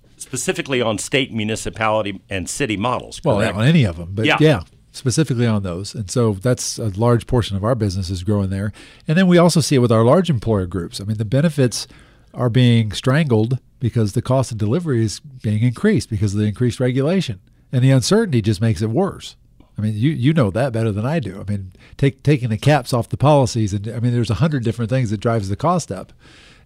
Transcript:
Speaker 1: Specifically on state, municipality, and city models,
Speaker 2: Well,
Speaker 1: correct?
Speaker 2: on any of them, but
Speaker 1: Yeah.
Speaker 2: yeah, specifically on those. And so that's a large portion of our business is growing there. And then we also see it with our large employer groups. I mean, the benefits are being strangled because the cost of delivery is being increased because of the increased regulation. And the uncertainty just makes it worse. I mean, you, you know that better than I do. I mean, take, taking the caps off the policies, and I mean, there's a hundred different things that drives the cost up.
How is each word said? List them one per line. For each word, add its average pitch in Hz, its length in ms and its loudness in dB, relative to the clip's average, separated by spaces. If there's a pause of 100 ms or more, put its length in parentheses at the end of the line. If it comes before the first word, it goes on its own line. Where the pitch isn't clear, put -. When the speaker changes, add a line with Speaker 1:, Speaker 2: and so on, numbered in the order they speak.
(160)
Speaker 1:
Specifically 139 680 -4
on 110 180 0
state, 135 340 -2
municipality, 107 960 -2
and 92 200 -6
city 110 280 -4
models, 113 480 -6
Speaker 2:
Well, 113 140 0
Speaker 1:
correct? 104 180 -2
Speaker 2:
on 110 80 2
any 156 180 6
of 85 140 -2
them, 87 160 -10
but 110 120 -2
Speaker 1:
Yeah. 151 140 2
Speaker 2:
yeah, 147 220 4 (320)
specifically 127 520 -2
on 107 180 0
those. 92 300 -6
And 98 160 -8
so 113 240 0
that's 120 460 -4
a 117 60 -4 (120)
large 117 300 2
portion 104 300 0
of 92 80 -6
our 127 100 2
business 98 340 -2
is 90 140 -6
growing 98 280 0
there. 101 200 -4 (340)
And 156 120 0
then 190 100 4
we 175 100 6
also 170 220 4
see 143 160 2
it 127 40 6
with 120 120 4
our 113 140 4
large 170 240 4
employer 110 360 0
groups. 87 360 -8
I - 20 -10
mean, 104 140 -4
the 110 80 -4
benefits 135 600 0 (460)
are 123 160 -2
being 113 440 4
strangled 127 680 0 (200)
because 110 340 0
the 117 80 -2
cost 131 300 0
of 113 60 -8
delivery 120 460 0
is 104 160 -4
being 107 420 -4
increased 123 480 0
because 101 240 0
of 104 60 -2
the 107 80 2
increased 110 320 -2
regulation. 131 600 -2 (300)
And 123 120 2
the 135 80 6
uncertainty 143 500 2
just 101 200 0
makes 110 200 0
it 110 80 -2
worse. 165 460 -4 (420)
I 104 60 -4
mean, 110 120 -2
you, 117 140 2
you 139 240 2
know 131 160 4
that 113 240 -2
better 113 180 0
than 104 140 -2
I 160 140 -2
do. 98 200 -8
I 98 120 -8
mean, 98 200 -6 (260)
take, - 260 0
taking 127 260 2
the 107 80 -2
caps 143 360 2
off 117 160 -2
the - 80 -6
policies, 120 560 2
and 104 140 -4
I 113 120 -8
mean, 120 120 0
there's 120 200 0
a 104 40 0
hundred 139 280 0
different 113 260 -2
things 127 220 0
that 107 80 -4
drives 113 300 -2
the 101 60 -4
cost 170 360 -2
up. 98 220 -14 (520)